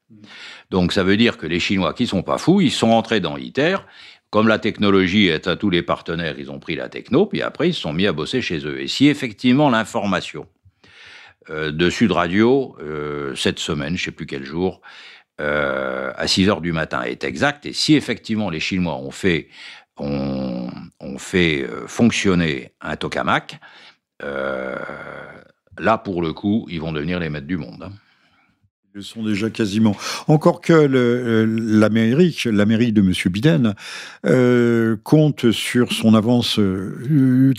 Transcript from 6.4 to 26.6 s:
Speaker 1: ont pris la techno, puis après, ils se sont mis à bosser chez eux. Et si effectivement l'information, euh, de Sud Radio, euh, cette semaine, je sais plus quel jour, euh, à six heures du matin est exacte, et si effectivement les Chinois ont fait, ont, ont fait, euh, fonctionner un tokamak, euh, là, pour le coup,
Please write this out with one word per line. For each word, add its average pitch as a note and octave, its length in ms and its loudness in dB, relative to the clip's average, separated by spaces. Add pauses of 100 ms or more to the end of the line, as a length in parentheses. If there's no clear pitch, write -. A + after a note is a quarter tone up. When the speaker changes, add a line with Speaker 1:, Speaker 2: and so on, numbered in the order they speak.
Speaker 1:
ont C#2 80 -12
pris D#2+ 160 -10
la B1+ 160 -8
techno, C3+ 380 0
puis D2+ 160 -4
après, C3 260 -2
ils F3 60 -2
se - 60 -8
sont D#2+ 120 -6
mis F2+ 140 0
à F#2+ 60 0
bosser D#2 280 -4
chez D#2+ 240 -6
eux. C2+ 160 -8
Et C#2 60 -8
si C3+ 200 2
effectivement C3+ 640 2
l'information, G2+ 800 -2 (1040)
euh, D#2 200 -4
de E2 200 2
Sud A2 200 2
Radio, G#2 680 2
euh, D2 540 -8
cette - 240 -2
semaine, D2+ 360 -4
je - 100 -6
sais D#2+ 60 -8
plus D#2+ 140 -12
quel C#2 180 -10
jour, E2+ 380 -4 (580)
euh, C2+ 760 -4
à E2 100 -6
six F#2+ 240 2
heures E2+ 120 0
du E2+ 100 -4
matin D2+ 320 -4
est A#1+ 200 -8
exacte, D#2 440 -4
et B1+ 60 -12
si - 200 0
effectivement A2 560 -2
les D#2+ 100 -6
Chinois E2+ 380 -2
ont C2+ 140 -10
fait, E2+ 380 -2 (480)
ont, C2+ 680 -6 (320)
ont C2+ 200 -12
fait, E2 420 0
euh, B1 240 -8
fonctionner F2 840 0 (100)
un D#2 140 -8
tokamak, A2+ 640 -4 (640)
euh, C2+ 520 -6 (1040)
là, G#2 220 0
pour F2 240 -4
le D#2+ 100 -2
coup, G#2 380 -2